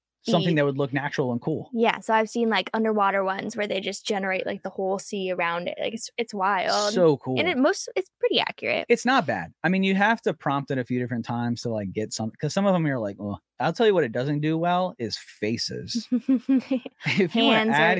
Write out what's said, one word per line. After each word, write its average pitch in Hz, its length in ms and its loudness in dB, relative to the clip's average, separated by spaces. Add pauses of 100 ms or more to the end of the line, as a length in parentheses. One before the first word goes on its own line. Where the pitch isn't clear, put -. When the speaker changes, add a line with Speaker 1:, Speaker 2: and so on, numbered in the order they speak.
(260)
Speaker 1:
Something 175 260 2
Speaker 2:
be." 160 40 2
Speaker 1:
that 147 100 4
would 135 120 0
look 139 160 -2
natural 139 400 -2
and 120 80 -2
cool. 156 320 -4
Speaker 2:
Yeah. 226 260 0
So 220 140 -2
I've 220 160 2
seen, 233 200 0
like, 190 240 0
underwater 202 520 2
ones 196 320 -4
where 208 100 -2
they 196 140 -2
just 202 240 -8
generate, 190 400 -2
like, 202 180 -6
the 196 60 -6
whole 190 280 -2
sea 190 360 -4
around 175 340 -2
it. - 120 -6
Like, - 140 -4
it's, - 240 -8
it's 226 160 -6
wild. 202 600 0
Speaker 1:
So 165 240 4
cool. 131 220 -4
Speaker 2:
And 339 80 0
it 330 100 0
most, 302 380 2
it's 370 140 -4 (100)
pretty 392 200 2
accurate. - 480 -2
Speaker 1:
It's 233 180 2
not 247 200 2
bad. 92 280 -4 (120)
I 165 40 4
mean, 190 140 2
you 190 120 2
have 214 260 2
to 185 120 0
prompt 139 380 -2
it 135 60 0
a 123 80 -2
few 123 140 -2
different 117 260 -2
times 120 380 -2
to, 120 60 -2
like, 104 220 -4
get 107 220 -4
some, 110 260 -4
'cause 147 140 -2
some 196 120 2
of 196 80 4
'em 165 140 2
you're 135 120 0
like, 101 200 -4
"Well," 101 220 -6 (180)
I'll 151 140 0
tell 233 120 2
you 214 80 6
what 165 120 4
it 113 80 -6
doesn't 143 260 0
do 156 180 0
well 175 400 0
is 117 200 -6
faces. - 920 -6
Speaker 2:
<laughs> - 0 -
Speaker 1:
<laughs> 254 60 2 (880)
If 170 300 0
you 233 80 4
wanna 220 140 6
Speaker 2:
Hands 220 140 2
are - 20 2
Speaker 1:
add 165 260 4